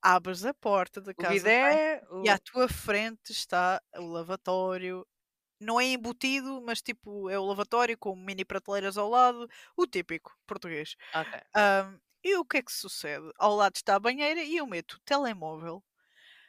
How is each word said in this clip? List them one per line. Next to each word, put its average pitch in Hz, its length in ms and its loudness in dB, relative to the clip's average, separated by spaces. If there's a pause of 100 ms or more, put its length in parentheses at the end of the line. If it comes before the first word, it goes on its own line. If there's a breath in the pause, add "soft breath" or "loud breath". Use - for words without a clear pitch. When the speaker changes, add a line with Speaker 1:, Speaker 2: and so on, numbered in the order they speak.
Speaker 1:
abres 185 420 4
a 269 100 -2
porta 202 460 0
da 196 160 -12
Speaker 2:
O 175 80 -10
Speaker 1:
casa 196 260 2
de 240 100 6
banho 294 200 4
Speaker 2:
bidé, 311 220 -2 (200)
Speaker 1:
e 214 80 2
à 202 60 6
Speaker 2:
o - 20 0
Speaker 1:
tua 247 300 0
frente 220 640 -4
está 180 500 0 (140)
o 175 100 -10
lavatório. 185 1000 -4 (540)
Não 226 200 0
é 254 60 4
embutido, 262 760 -4
mas 233 200 -4
tipo, 202 480 -10
é 196 80 -2
o 190 80 -2
lavatório 226 520 0
com 196 180 -6
mini 190 280 -8
prateleiras 196 540 -4
ao 208 120 0
lado, 240 380 4 (280 loud breath)
o 349 100 2
típico - 480 -6 (120)
português. 156 480 -10 (180 loud breath)
Speaker 2:
Ok. 160 280 -4 (160)
Speaker 1:
Ahm, 196 420 4 (260)
e 381 140 2
o 330 80 -2
que - 120 0
é - 40 -2
que - 100 -10
sucede? 151 680 -8
Ao 208 180 4
lado 196 200 4
está - 200 2
a 202 40 4
banheira 294 420 0
e 311 160 -4
eu 294 80 -4
meto 175 280 -8
o - 80 -20
telemóvel 175 800 -2 (680 soft breath)